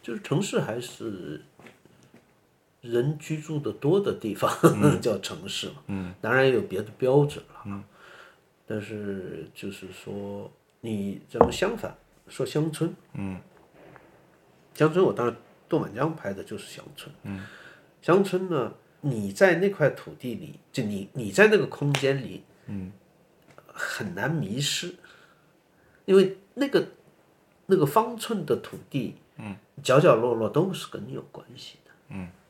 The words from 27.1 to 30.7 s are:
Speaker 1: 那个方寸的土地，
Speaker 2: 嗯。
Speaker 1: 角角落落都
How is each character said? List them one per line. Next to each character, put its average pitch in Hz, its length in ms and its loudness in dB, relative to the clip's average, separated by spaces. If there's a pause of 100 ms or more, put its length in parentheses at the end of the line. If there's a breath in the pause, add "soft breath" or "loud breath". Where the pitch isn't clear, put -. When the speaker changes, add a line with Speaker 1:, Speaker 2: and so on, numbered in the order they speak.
Speaker 1:
那 190 100 6
个 156 80 6
方 226 320 2
寸 208 300 -4
的 123 120 2
土 - 200 -14 (140)
地， 123 240 -4 (220)
Speaker 2:
嗯。 104 180 -12 (280)
Speaker 1:
角 131 160 8
角 156 160 10
落 117 200 2
落 110 120 0
都 180 240 2